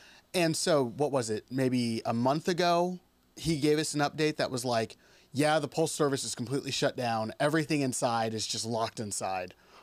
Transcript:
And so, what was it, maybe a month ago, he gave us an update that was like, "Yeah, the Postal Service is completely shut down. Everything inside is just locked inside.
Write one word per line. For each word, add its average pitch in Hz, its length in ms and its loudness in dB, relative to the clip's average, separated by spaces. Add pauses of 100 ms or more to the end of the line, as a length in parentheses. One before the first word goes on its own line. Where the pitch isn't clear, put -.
(340)
And 165 220 2
so, 147 300 2 (120)
what 143 140 0
was 123 180 0
it, 107 220 -4
maybe 123 540 0
a 120 80 0
month 131 340 2
ago, 175 520 2 (360)
he 160 220 0
gave 151 200 4
us 156 160 -2
an 147 60 -2
update 151 380 0
that 139 120 0
was 127 160 -4
like, 113 320 0 (360)
"Yeah, 151 260 4
the 139 80 0
Postal 160 380 0
Service 135 180 0
is 113 100 -8
completely 123 380 -4
shut 135 240 0
down. 113 440 -2
Everything 151 420 2
inside 117 520 0
is 110 140 -4
just 107 180 -6
locked 113 340 -2
inside. 95 540 -6 (280)